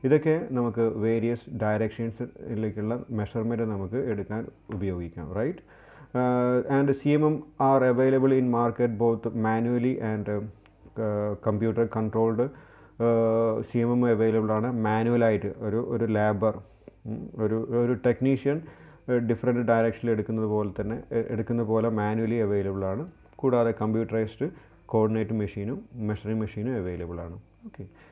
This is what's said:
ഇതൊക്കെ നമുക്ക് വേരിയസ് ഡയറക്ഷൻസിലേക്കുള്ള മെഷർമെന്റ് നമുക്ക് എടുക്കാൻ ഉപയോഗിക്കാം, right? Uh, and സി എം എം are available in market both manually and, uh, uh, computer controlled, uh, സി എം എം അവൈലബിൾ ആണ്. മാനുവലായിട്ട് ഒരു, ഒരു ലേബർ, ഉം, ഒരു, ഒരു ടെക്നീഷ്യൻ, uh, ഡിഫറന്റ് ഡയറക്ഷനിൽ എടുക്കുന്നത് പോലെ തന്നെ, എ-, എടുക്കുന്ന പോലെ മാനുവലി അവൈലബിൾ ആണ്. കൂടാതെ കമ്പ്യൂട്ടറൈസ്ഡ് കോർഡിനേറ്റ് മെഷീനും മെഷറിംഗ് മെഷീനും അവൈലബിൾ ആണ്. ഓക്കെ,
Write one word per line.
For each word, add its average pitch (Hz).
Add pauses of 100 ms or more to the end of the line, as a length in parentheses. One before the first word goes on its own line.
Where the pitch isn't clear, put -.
ഇതൊക്കെ 151 (220)
നമുക്ക് 117 (200)
വേരിയസ് 113 (180)
ഡയറക്ഷൻസിലേക്കുള്ള 110 (240)
മെഷർമെന്റ് 113
നമുക്ക് 98 (140)
എടുക്കാൻ 104 (340)
ഉപയോഗിക്കാം, 87 (140)
right? 151 (640)
Uh, 123 (200)
and 139 (120)
സി 147
എം 151
എം 156 (320)
are 135 (100)
available 131
in 127 (120)
market 120 (140)
both 117 (200)
manually 120 (160)
and, 107 (100)
uh, 104 (680)
uh, 104 (160)
computer 110 (120)
controlled, 110 (640)
uh, 113 (160)
സി -
എം 120
എം 123 (120)
അവൈലബിൾ 110
ആണ്. 117 (180)
മാനുവലായിട്ട് 110 (160)
ഒരു, 107 (140)
ഒരു 113 (100)
ലേബർ, 107 (540)
ഉം, 110 (220)
ഒരു, 107 (260)
ഒരു 120 (120)
ടെക്നീഷ്യൻ, 135 (520)
uh, 123 (100)
ഡിഫറന്റ് 120
ഡയറക്ഷനിൽ 113
എടുക്കുന്നത് 110
പോലെ 104 (100)
തന്നെ, 107 (200)
എ-, 110 (100)
എടുക്കുന്ന 117 (100)
പോലെ 113 (120)
മാനുവലി 110
അവൈലബിൾ 98
ആണ്. 120 (360)
കൂടാതെ 120 (120)
കമ്പ്യൂട്ടറൈസ്ഡ് 110 (460)
കോർഡിനേറ്റ് 110
മെഷീനും 104 (320)
മെഷറിംഗ് 107
മെഷീനും 107
അവൈലബിൾ 87
ആണ്. 85 (320)
ഓക്കെ, - (280)